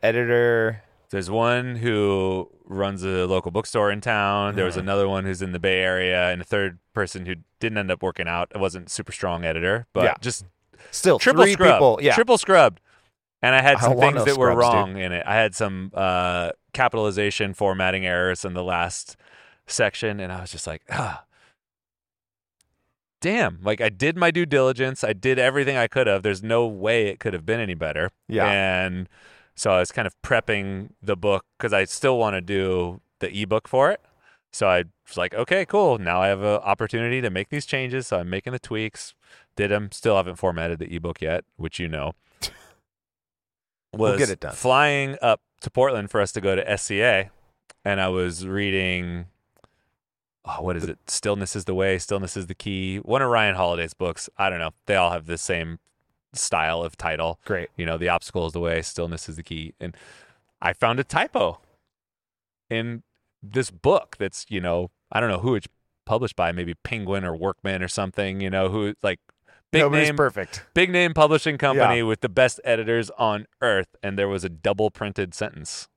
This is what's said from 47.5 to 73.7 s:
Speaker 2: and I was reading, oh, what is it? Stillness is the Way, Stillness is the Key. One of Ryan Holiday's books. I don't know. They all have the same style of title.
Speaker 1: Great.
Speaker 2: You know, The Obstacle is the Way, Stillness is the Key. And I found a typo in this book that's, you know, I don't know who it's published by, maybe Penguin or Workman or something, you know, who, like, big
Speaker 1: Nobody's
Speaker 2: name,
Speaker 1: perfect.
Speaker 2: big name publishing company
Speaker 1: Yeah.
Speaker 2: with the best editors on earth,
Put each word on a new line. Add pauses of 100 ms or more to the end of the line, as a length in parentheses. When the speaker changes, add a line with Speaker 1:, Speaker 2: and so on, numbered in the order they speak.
Speaker 2:
and
I
was
reading, (1160)
oh,
what
is
it? (120)
Stillness
is
the
Way,
Stillness
is
the
Key.
One
of
Ryan
Holiday's
books.
I
don't
know. (120)
They
all
have
the
same (560)
style
of
title.
Speaker 1:
Great.
Speaker 2:
You
know,
The
Obstacle
is
the
Way,
Stillness
is
the
Key.
And (640)
I
found
a
typo (1120)
in (400)
this
book
that's,
you
know, (200)
I
don't
know
who
it's (380)
published
by,
maybe
Penguin
or
Workman
or
something,
you
know,
who,
like, (500)
big
Speaker 1:
Nobody's
Speaker 2:
name,
Speaker 1:
perfect.
Speaker 2:
big
name
publishing
company
Speaker 1:
Yeah.
Speaker 2:
with
the
best
editors
on (140)
earth,